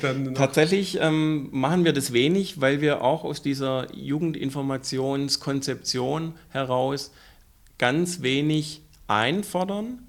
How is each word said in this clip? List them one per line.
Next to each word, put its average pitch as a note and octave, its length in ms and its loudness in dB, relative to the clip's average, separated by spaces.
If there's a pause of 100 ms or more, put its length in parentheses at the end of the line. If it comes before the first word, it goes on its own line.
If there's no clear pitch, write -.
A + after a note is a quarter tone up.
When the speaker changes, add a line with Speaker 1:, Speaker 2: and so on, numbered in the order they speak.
Speaker 1:
dann C3+ 220 0
noch. C3 100 -4
Speaker 2:
Tatsächlich, D#3+ 680 2
ähm, D#3 520 2
machen D3 340 2
wir D#3+ 80 4
das C3+ 200 -2
wenig, D#3+ 480 2
weil C#3 200 2
wir D3 220 2
auch D3+ 200 2
aus D3 180 -6
dieser C3+ 540 -2
Jugendinformationskonzeption C#3 2500 -4 (160)
heraus C3+ 640 -2 (680)
ganz E3+ 440 0
wenig D3 600 0 (260)
einfordern, G3 1000 -2